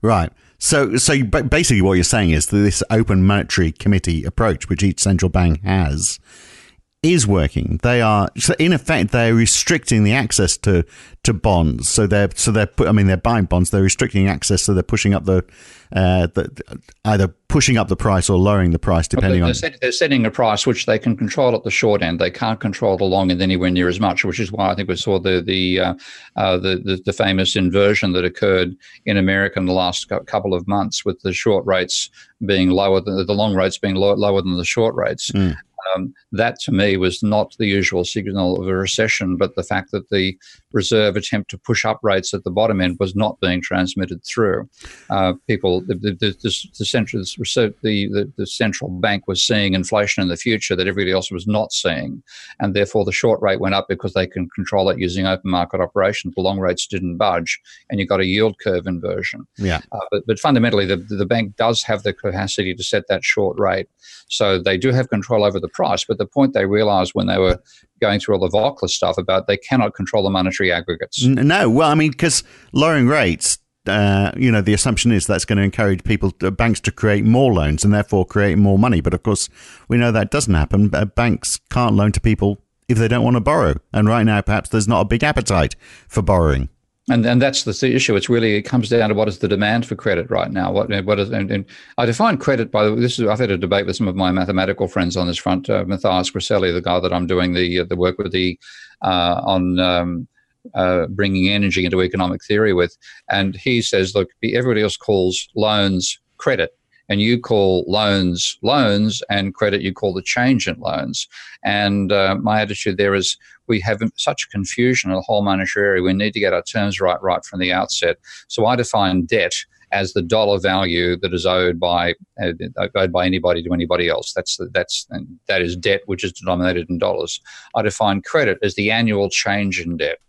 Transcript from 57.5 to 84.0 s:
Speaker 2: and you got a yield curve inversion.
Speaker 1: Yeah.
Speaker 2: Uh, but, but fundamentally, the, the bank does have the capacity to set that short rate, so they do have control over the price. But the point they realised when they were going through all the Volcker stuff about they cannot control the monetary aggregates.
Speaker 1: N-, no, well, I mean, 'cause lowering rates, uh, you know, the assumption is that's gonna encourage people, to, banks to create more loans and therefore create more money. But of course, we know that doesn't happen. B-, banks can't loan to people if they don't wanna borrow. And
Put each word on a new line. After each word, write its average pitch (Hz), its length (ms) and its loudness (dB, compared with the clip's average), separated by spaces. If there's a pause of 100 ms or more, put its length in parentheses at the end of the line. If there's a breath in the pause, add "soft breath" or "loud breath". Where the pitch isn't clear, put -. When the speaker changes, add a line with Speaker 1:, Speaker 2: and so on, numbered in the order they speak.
Speaker 2:
and 104 120 -4
you 92 60 -2
got 95 120 0
a 95 80 2
yield 104 320 0
curve 90 300 -2
inversion. 92 580 -6 (120)
Speaker 1:
Yeah. 90 220 -2 (120)
Speaker 2:
Uh, 101 80 -8 (100)
but, 104 160 -4
but 110 140 -2
fundamentally, 113 460 2
the, 95 100 0
the 98 300 -4
bank 110 280 -2
does 117 300 0
have 104 180 -4
the 101 100 -4
capacity 95 600 -4
to 92 80 -12
set 101 260 -2
that 95 140 -2
short 98 380 -2
rate, 92 260 0 (420 loud breath)
so 98 320 0
they 95 160 0
do 131 140 0
have 127 180 0
control 107 360 0
over 98 160 0
the 85 80 -8
price. - 360 -2
But 104 140 -4
the 101 80 -2
point 139 260 2
they 101 140 2
realised 101 460 2
when 95 160 -2
they 92 100 0
were 92 240 2 (380 soft breath)
going 104 180 2
through 104 160 -2
all 95 60 2
the 90 80 0
Volcker 107 400 0
stuff 87 300 -2
about 92 280 0
they 101 100 0
cannot 117 380 0
control 98 300 -2
the 98 60 0
monetary 92 420 0
aggregates. 87 520 -4
Speaker 1:
N-, 131 100 6 (120)
no, 170 220 4
well, 151 220 4
I 147 40 4
mean, 156 180 2
'cause - 300 0 (300 loud breath)
lowering 147 340 4
rates, 123 520 0 (280)
uh, 101 500 2
you 123 140 2
know, 107 120 4
the 101 100 2
assumption 117 400 2
is 98 140 2
that's 92 180 0
gonna 101 180 2
encourage 98 420 0
people, 101 280 0
to, 92 180 -2
banks 113 300 0
to - 100 -2
create 104 340 0
more 120 280 4
loans 78 320 0
and 101 80 4
therefore 101 320 2
create 101 320 0
more 101 220 4
money. 107 240 4
But 90 120 0
of 87 80 -4
course, - 280 -2 (380 loud breath)
we 120 100 2
know 120 120 4
that 107 200 0
doesn't 123 240 0
happen. 98 340 2
B-, 73 160 0
banks - 560 -2 (100)
can't 120 240 2
loan 104 180 4
to - 80 0
people 101 420 0 (260)
if 120 80 2
they 113 120 2
don't 120 160 2
wanna 120 160 4
borrow. 113 340 2 (180)
And 107 160 4